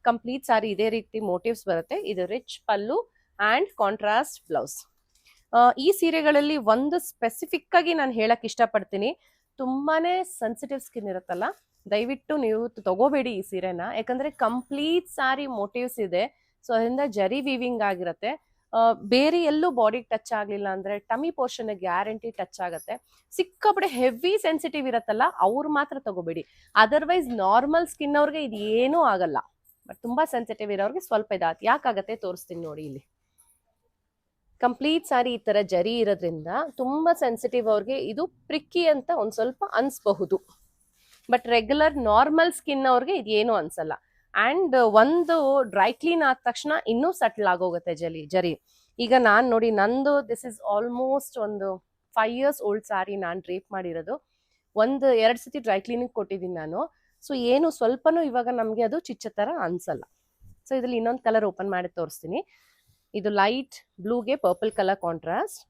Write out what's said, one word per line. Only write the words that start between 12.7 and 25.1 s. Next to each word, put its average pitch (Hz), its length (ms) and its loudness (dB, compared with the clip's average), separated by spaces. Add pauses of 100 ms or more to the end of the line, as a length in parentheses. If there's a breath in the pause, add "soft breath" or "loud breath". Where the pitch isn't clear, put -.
ತಗೋಬೇಡಿ 247 540 0
ಈ 190 80 -6
ಸೀರೆನ, 185 400 -6 (140)
ಯಾಕಂದ್ರೆ 254 340 -4
ಕಂಪ್ಲೀಟ್ 277 800 -2
ಸ್ಯಾರಿ 269 380 -2
ಮೋಟಿವ್ಸ್ 240 520 -6
ಇದೆ. 196 540 -4 (140)
So 233 80 -2
ಅದರಿಂದ 233 320 0
ಜರಿ 208 340 -2
ವೀವಿಂಗ್ 247 400 -2
ಆಗಿರತ್ತೆ. 196 680 -4 (240)
ಆ, 226 200 4
ಬೇರೆ 277 500 2
ಎಲ್ಲೂ 302 280 2
ಬಾಡಿಗೆ 233 320 2
ಟಚ್ 220 300 -6
ಆಗ್ಲಿಲ್ಲ 202 360 -4
ಅಂದ್ರೆ 196 300 -6
ಟಮಿ 269 320 -4
ಪೋರ್ಷನ್ 247 420 -4
ಗ್ಯಾರಂಟಿ 202 580 -4
ಟಚ್ - 300 -10
ಆಗತ್ತೆ. 175 720 -10
ಸಿಕ್ಕಾಪಟ್ಟೆ 381 560 0
ಹೆವಿ 262 500 0
ಸೆನ್ಸಿಟಿವ್ 311 500 -2
ಇರತ್ತಲ್ಲ, 226 340 0 (180)